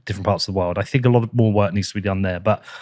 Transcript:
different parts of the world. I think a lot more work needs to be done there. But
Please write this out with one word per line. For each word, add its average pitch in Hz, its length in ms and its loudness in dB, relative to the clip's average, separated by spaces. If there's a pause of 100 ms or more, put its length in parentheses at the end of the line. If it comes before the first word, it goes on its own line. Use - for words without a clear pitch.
different 95 180 -6
parts 95 240 0
of 95 60 -6
the 98 40 -2
world. 90 200 -2
I 101 60 -2
think 135 200 -2
a 127 60 4
lot 117 240 2
more 117 180 4
work 101 220 2
needs 101 140 -2
to - 80 -10
be 104 60 -6
done 95 200 -2
there. 90 180 -2
But 101 240 0 (180)